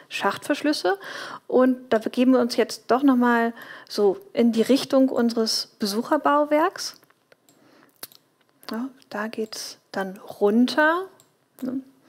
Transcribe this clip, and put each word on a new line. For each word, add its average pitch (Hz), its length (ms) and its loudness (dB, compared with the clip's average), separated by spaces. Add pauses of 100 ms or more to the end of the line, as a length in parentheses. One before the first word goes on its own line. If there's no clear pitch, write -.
Schachtverschlüsse. 302 880 -2 (520)
Und 254 280 4 (120)
da 220 100 2
begeben 247 340 2
wir 247 80 4
uns 240 160 -2
jetzt - 320 -2
doch 247 140 2
noch 269 140 4
mal 233 360 2 (360)
so 202 300 2 (140)
in 233 200 2
die 226 100 2
Richtung 269 460 2
unseres 233 720 -2
Besucherbauwerks. 294 1200 0 (1700)
Ja, 240 180 -6 (200)
da 214 200 -6
geht's - 500 -10 (120)
dann 190 280 -8 (220)
runter. 277 640 4 (1040)